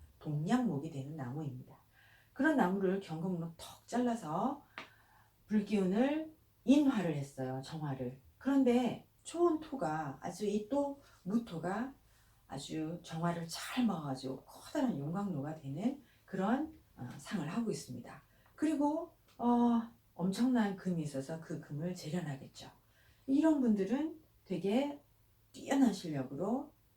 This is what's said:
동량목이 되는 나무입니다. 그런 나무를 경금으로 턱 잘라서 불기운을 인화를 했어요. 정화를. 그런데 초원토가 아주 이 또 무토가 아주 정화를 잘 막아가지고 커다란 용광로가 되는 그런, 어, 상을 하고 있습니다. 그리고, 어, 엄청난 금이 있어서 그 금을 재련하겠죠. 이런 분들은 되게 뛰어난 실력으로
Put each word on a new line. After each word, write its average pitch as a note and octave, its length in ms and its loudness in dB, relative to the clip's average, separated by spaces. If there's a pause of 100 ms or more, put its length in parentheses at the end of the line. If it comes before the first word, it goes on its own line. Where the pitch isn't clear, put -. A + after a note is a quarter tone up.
(200)
동량목이 D#3+ 720 0
되는 C#3 240 -8
나무입니다. C3 600 -8 (560)
그런 D4+ 240 4
나무를 F#3+ 440 4
경금으로 E3 580 -4
턱 - 300 -18
잘라서 A#3 760 0 (840)
불기운을 G#3+ 840 2 (340)
인화를 B3 500 6
했어요. C3 480 -6
정화를. C3+ 520 -6 (220)
그런데 B3 680 4 (160)
초원토가 B3+ 1000 0
아주 F#3 240 -6
이 G#3 240 0
또 C#4 320 0 (220)
무토가 G3+ 680 -2 (560)
아주 D#3+ 560 -6
정화를 E3+ 440 -2
잘 - 400 -2
막아가지고 C#3 560 -4
커다란 - 560 -2
용광로가 D#3+ 580 -4
되는 F3+ 420 -2 (260)
그런, A3+ 460 0 (240)
어, - 220 -10
상을 E3+ 300 -4
하고 G#3 240 -2
있습니다. - 520 -10 (300)
그리고, D4+ 600 0 (240)
어, A#3+ 440 4 (320)
엄청난 G3+ 640 2
금이 F3+ 260 -2
있어서 D3 400 -6
그 D#3 180 -8
금을 E3 360 -6
재련하겠죠. D3+ 760 -8 (580)
이런 D4 340 6
분들은 A#3 580 2 (260)
되게 G#3+ 560 0 (500)
뛰어난 C4 420 4
실력으로 E3 800 -4 (240)